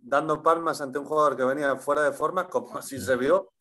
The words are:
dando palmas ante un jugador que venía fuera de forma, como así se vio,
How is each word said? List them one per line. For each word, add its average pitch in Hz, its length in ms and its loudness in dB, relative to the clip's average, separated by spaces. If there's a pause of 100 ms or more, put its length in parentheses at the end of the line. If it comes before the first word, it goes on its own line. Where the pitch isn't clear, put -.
dando 151 420 0
palmas 165 380 2
ante 139 180 -6
un 139 60 -6
jugador 147 320 2
que 127 80 0
venía 139 320 0
fuera 143 280 0
de 143 80 2
forma, 170 360 -2
como - 300 -4
así 131 220 -10
se 123 160 2
vio, 156 440 2